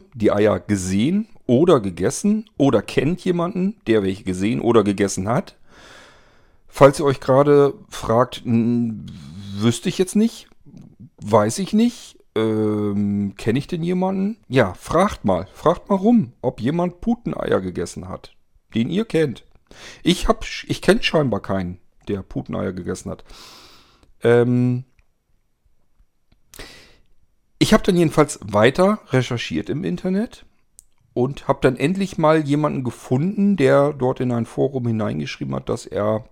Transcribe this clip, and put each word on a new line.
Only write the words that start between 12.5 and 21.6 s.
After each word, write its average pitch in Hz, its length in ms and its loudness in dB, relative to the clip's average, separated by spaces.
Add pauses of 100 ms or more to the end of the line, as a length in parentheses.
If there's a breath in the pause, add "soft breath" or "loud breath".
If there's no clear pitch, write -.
kenn 113 180 -2
ich 143 120 -4
denn 165 160 -6
jemanden?“ 190 540 -2 (100)
Ja, 110 260 2
fragt - 520 -2
mal, 90 280 0
fragt - 360 -2
mal 202 60 2
rum, 190 460 2
ob - 200 -4
jemand 175 400 -4
Puteneier - 600 -2
gegessen 165 480 -8
hat, - 260 -16 (380)
den 113 160 0
ihr 202 160 -2
kennt. 151 400 -2 (560 loud breath)
Ich - 260 0
hab - 160 0
sch-, - 240 -14
ich - 140 -6
kenn 196 220 2
scheinbar 131 380 -2
keinen, 92 380 -6 (280)